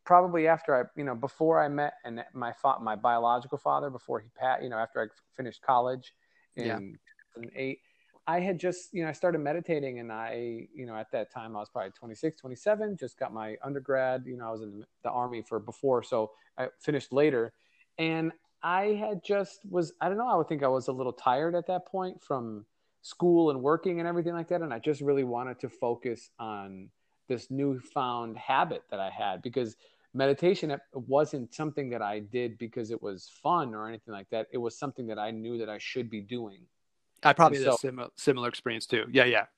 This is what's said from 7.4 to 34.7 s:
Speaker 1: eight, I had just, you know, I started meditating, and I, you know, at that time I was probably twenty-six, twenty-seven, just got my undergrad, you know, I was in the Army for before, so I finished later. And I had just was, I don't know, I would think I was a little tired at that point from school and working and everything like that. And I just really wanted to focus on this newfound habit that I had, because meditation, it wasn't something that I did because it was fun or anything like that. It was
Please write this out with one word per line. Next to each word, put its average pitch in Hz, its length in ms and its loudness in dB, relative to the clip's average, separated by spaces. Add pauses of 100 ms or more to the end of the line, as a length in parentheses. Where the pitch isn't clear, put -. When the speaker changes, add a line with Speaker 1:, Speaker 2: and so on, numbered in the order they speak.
Speaker 1:
eight, 135 260 -6 (460)
I 170 140 2
had 185 180 0
just, 180 360 -4
you 170 80 -2
know, 156 80 -2
I - 20 -4
started 165 280 2
meditating, 147 580 -2
and 117 120 -10
I, 117 640 -6
you 131 120 -12
know, 113 100 -10
at 110 160 -8
that 110 180 -4
time 113 240 -12
I 104 60 -8
was 107 80 -10
probably 101 220 -8
twenty-six, 120 500 -8
twenty-seven, 208 560 -2
just - 220 -10
got 131 160 -6
my 110 280 -8
undergrad, 131 600 -2
you 127 140 -10
know, 117 100 -8
I 113 40 -6
was 113 100 -8
in 104 240 -12 (160)
the - 80 -4
Army 123 320 -2
for 110 180 -6
before, 120 420 0
so 110 280 0 (260)
I 131 120 -4 (120)
finished 143 320 -2
later. 131 400 4 (460)
And 160 340 0 (300)
I 190 320 2
had 208 280 -4
just 202 460 -2
was, 175 320 0
I 165 80 0
don't 196 80 0
know, 240 120 -2
I 220 60 4
would 160 140 2
think 147 140 -2
I 135 60 4
was 131 200 2
a 135 40 0
little 127 200 -2
tired 147 420 2
at 175 120 -2
that 180 200 -2
point 185 360 -4
from 113 420 -6 (380)
school 170 480 4
and 131 120 0
working 170 380 2
and 170 80 -2
everything 170 240 0
like 165 160 -6
that. 175 140 0
And 151 100 -4
I 113 60 -4
just 143 240 -2
really 139 220 4
wanted 123 360 -4
to 131 80 -6
focus 120 680 -4
on 98 500 -10 (400)
this 123 220 -4
newfound 127 880 -2
habit 143 500 0
that 101 120 -6
I 95 100 -4
had, 101 320 -4
because 120 340 -2 (380)
meditation, 147 560 2
it 139 100 -4 (120)
wasn't 135 600 0
something 147 380 -4
that 117 100 -4
I 107 200 -4
did 117 360 -4
because 113 360 -8
it 113 100 -6
was 98 260 -10 (140)
fun 147 320 0
or 107 140 -8
anything 113 260 -12
like 98 160 -14
that. 110 220 -2
It 127 60 -4
was 117 200 -4